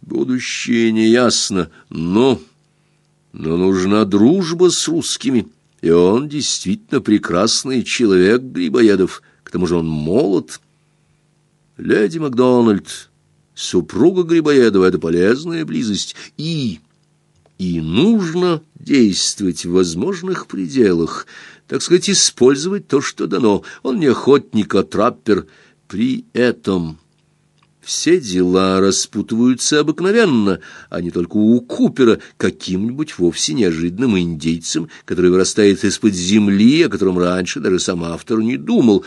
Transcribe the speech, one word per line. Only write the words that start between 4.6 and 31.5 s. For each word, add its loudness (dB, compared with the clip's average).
с -4
русскими, -4
и -2
он 2
действительно -6
прекрасный 0
человек, 2
Грибоедов, 0
к -20
тому -4
же -2
он -2
молод. -2
Леди 0
Макдональд, 0
супруга 0
Грибоедова — 4
это 2
полезная 0
близость, -6
и... -6
и -4
нужно 0
действовать 0
в -6
возможных -2
пределах, 0
так -8
сказать, 0
использовать 0
то, 0
что -6
дано. 0
Он -4
не 0
охотник, 2
а 2
траппер. -2
При -4
этом... -2
Все 0
дела 0
распутываются 0
обыкновенно, 0
а -6
не -6
только -4
у 4